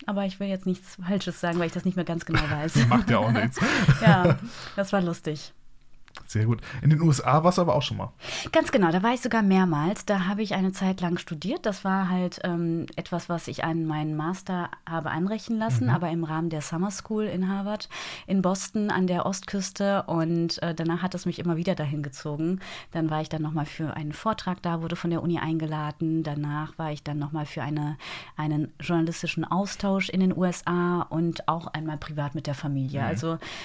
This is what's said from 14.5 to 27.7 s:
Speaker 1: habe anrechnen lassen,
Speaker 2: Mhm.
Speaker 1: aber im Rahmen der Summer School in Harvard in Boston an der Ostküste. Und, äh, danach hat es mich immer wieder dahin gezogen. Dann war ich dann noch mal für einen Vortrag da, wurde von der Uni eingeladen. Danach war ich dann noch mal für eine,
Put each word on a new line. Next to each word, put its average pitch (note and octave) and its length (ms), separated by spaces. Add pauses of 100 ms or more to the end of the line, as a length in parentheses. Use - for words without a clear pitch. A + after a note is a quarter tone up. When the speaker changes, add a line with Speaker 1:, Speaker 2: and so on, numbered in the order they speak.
Speaker 1:
habe E3 220
anrechnen G#3 480
lassen, A3+ 280
Speaker 2:
Mhm. - 60
Speaker 1:
aber E3+ 160
im E3 140
Rahmen D#3+ 260
der D#3 120
Summer F3 280
School G#3+ 360
in F#3 240
Harvard G3 400 (380)
in F#3+ 140
Boston G3 500
an F#3 160
der F3 180
Ostküste. G3 800
Und, E3 600
äh, E3+ 100
danach E3 280
hat F#3 140
es F3+ 100
mich F3 120
immer E3 200
wieder F3 180
dahin D3+ 260
gezogen. D#3 600 (300)
Dann D#3+ 180
war D#3 120
ich D3+ 60
dann D#3 140
noch D3+ 100
mal D#3+ 140
für - 280
einen D3 200
Vortrag G3+ 480
da, E3+ 200
wurde E3 140
von F3 140
der E3 120
Uni E3+ 160
eingeladen. D#3+ 840
Danach D3 540
war D#3 160
ich C#3+ 100
dann D3 160
noch D3 140
mal D3+ 120
für D3 160
eine, D3 360 (400)